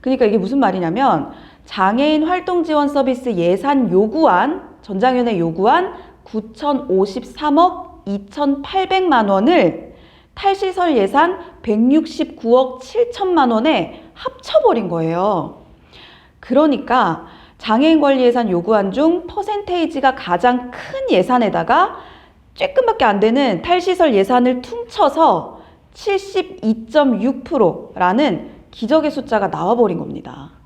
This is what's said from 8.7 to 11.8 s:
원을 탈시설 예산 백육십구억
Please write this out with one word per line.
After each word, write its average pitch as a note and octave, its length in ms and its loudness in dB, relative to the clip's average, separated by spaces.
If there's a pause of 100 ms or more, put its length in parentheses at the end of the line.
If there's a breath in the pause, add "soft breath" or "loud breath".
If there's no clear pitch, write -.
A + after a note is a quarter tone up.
원을 G3+ 680 2 (400 loud breath)
탈시설 F#4+ 600 0
예산 C#4+ 420 2 (240 loud breath)
백육십구억 B3+ 1160 0